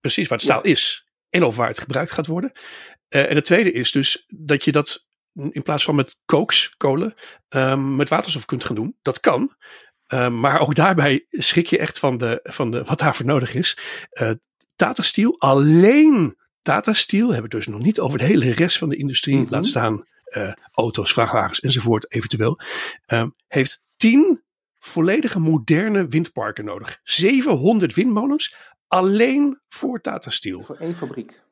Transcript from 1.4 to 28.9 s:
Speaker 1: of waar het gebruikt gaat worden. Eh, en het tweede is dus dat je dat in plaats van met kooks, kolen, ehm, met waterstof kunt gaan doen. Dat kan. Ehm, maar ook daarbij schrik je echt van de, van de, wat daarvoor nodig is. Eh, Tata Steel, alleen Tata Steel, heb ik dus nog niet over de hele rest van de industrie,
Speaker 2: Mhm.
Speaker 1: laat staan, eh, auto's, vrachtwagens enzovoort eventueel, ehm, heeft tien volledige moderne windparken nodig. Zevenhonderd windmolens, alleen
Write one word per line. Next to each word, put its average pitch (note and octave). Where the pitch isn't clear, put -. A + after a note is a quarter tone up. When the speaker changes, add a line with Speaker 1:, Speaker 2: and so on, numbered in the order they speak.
Speaker 1:
of A2+
waar A#2
het -
gebruikt C3+
gaat D#3
worden. F3
Eh, C#3
en -
het C#3+
tweede F#3+
is A#2
dus -
dat D3
je D3+
dat -
in C#3+
plaats D3+
van D3+
met C3+
kooks, -
kolen, D#3
ehm, C3+
met C#3+
waterstof -
kunt B2+
gaan A#2+
doen. A#2
Dat -
kan. F#3+
Ehm, B2
maar C#3
ook D3
daarbij D3+
schrik -
je -
echt -
van B2+
de, A#2
van -
de, B2
wat D3+
daarvoor C3+
nodig B2+
is. -
Eh, A2+
Tata -
Steel, -
alleen E3+
Tata G#3
Steel, G#3+
heb A2+
ik A2
dus G#2+
nog G#2
niet F#3+
over C#3+
de A#2
hele B2+
rest E3
van E3
de C#3+
industrie, C#3
Speaker 2:
Mhm. B2+
Speaker 1:
laat E3+
staan, A2+
eh, G2
auto's, A2+
vrachtwagens A2+
enzovoort A2+
eventueel, A#2
ehm, A#2
heeft -
tien C#4
volledige G3
moderne D#3+
windparken A#2
nodig. G2+
Zevenhonderd G3
windmolens, B3
alleen A#3+